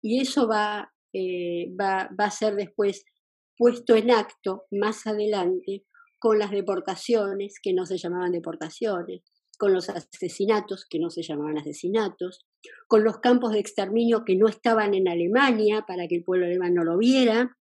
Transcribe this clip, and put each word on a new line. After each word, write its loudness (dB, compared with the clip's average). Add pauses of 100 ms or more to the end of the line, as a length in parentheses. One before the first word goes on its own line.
Y 0
eso 0
va, -2 (220)
eh, -4 (120)
va, -2 (100)
va 2
a 0
ser -2
después -2 (540)
puesto 4
en 2
acto 0
más -4
adelante -2 (340)
con 2
las -2
deportaciones -2
que 0
no 0
se -6
llamaban -4
deportaciones, -6 (360)
con 4
los 0
asesinatos -4
que -6
no -2
se -10
llamaban -6
asesinatos, -6 (420)
con 6
los 0
campos 2
de 2
exterminio 0
que 2
no 6
estaban 0
en 2
Alemania 2
para -6
que -2
el -4
pueblo 0
alemán 0
no 2
lo 0
viera 2